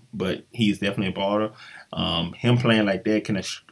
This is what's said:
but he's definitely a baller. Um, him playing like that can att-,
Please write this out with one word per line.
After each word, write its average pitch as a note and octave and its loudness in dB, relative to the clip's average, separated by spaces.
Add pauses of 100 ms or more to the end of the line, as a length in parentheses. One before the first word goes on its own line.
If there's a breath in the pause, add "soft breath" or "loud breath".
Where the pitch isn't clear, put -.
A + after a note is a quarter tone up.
(120)
but F#2 -4
he's G#2 2
definitely G2 -2
a G2 -4
baller. G#2+ 0 (400 loud breath)
Um, F2 -2
him A#2+ 4
playing A2+ 4
like F#2 0
that G#2+ 2
can G#2 -2
att-, - -8 (100)